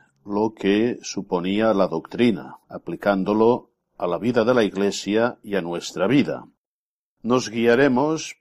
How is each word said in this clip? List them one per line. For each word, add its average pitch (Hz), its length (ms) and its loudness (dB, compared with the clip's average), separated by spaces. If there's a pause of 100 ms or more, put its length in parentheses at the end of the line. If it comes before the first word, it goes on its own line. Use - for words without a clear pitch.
(240)
lo 104 300 -2
que 104 480 0
suponía 98 720 -2
la 95 140 2
doctrina, 98 680 -2 (120)
aplicándolo 104 1040 0 (280)
a 92 80 -4
la 87 120 -2
vida 117 260 0
de 123 100 2
la 117 100 4
Iglesia 101 760 -2
y 101 140 -6
a 90 60 0
nuestra 85 440 -4
vida. 101 400 0 (760)
Nos 120 280 0
guiaremos 127 920 2